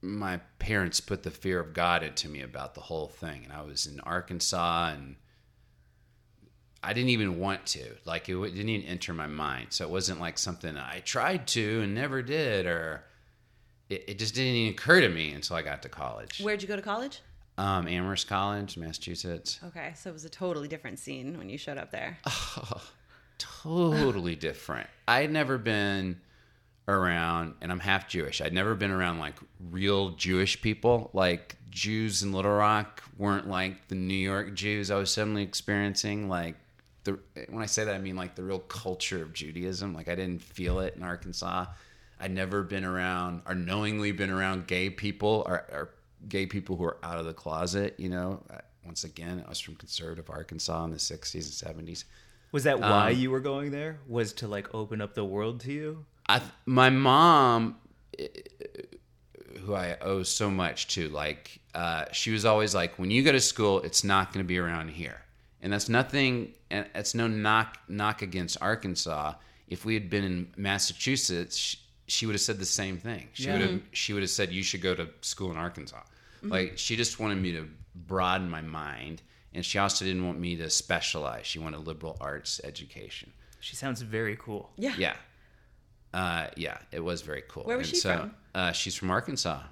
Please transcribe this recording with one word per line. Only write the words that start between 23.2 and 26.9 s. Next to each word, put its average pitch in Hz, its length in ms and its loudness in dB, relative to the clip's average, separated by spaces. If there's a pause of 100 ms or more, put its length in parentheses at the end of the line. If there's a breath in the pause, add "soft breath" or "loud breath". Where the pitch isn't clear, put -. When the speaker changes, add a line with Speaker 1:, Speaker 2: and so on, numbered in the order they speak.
Speaker 1:
Oh, 160 380 6
totally 92 340 2
different. 71 520 -4 (200)
I 120 120 8
had 147 100 2
never 139 280 2
been 101 600 2 (680 soft breath)
around, 85 720 4